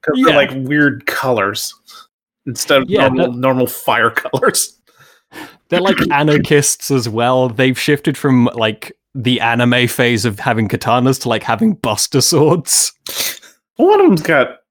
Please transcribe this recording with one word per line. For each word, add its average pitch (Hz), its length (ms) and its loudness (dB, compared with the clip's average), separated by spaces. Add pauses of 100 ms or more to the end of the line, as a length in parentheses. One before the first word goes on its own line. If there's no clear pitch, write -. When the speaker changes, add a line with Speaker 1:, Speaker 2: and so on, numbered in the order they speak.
Speaker 1:
'cause 156 200 -2
they're, 269 100 4
Speaker 2:
Yeah. - 40 2
Speaker 1:
like, 135 180 2
weird 139 520 0
colors 107 680 -4 (720)
instead 131 380 0
of - 60 -8
Speaker 2:
Yeah, - 180 2
Speaker 1:
normal, 127 240 0
Speaker 2:
that 123 60 -10
Speaker 1:
normal 127 300 0
fire 113 420 0
<laughs> - 20 -2
colors. - 680 -4 (920)
Speaker 2:
They're, 175 120 0
like, 190 240 0
Speaker 1:
<clears throat> - 60 -2
Speaker 2:
anarchists 147 800 2
as 123 180 0
well. 123 400 0
They've 127 280 0
shifted 143 400 0
from, 127 360 2
like, 110 400 -4 (220)
the 123 260 -2
anime 120 460 2
phase 120 360 0
of 104 160 -2
having 110 300 -2
katanas 123 520 0
to, 120 80 -6
like, 113 140 -2
having 185 300 0
buster 120 480 -2
swords. 147 720 0 (840)
Speaker 1:
One 392 240 4
of 370 80 6
them's 180 140 4
got 147 380 0 (120)